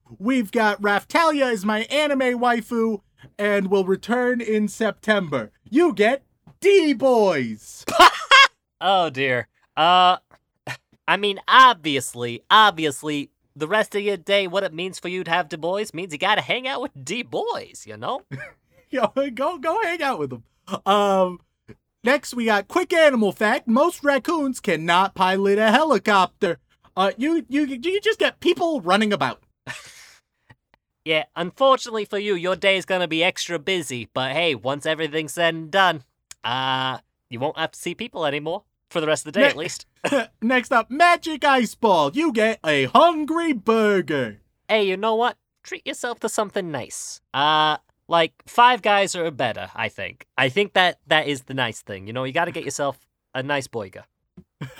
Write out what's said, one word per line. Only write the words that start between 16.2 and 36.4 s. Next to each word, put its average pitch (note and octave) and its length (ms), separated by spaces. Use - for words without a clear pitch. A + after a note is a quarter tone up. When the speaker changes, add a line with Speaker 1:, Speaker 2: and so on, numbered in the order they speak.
Speaker 2:
hang B3 260
out C4 140
with - 80
D-Boys, D3+ 800
you G#2+ 100
know? C#3 280
<laughs> - 320
Speaker 1:
Yo, B3 160
go, D4+ 240
go E4 240
hang E4+ 180
out C4 160
with C#3+ 140
them. A#2+ 120
Um, F#3+ 580
next C4 300
we A#3+ 120
got G3+ 240
quick F4 220
animal C4 400
fact. A3+ 360
Most C#4 360
raccoons C#4 560
cannot E3+ 540
pilot G3 460
a A3 120
helicopter. G#3 880
Uh, F#3+ 200
you, D4 320
you, C#4+ 180
you D#4+ 340
just G#4+ 160
get - 220
people E4 420
running G3+ 320
about. C3+ 300
<laughs> C3 80
Speaker 2:
Yeah, D#3 180
unfortunately A3 720
for G#3 140
you, G#3 160
your F3+ 200
day F#3+ 220
is F3 80
gonna F3+ 220
be D#3+ 160
extra F3 360
busy. C#3 540
But C3 180
hey, D#3 240
once C3 320
everything's D#3 460
said E3 200
and D#3+ 180
done, F3 320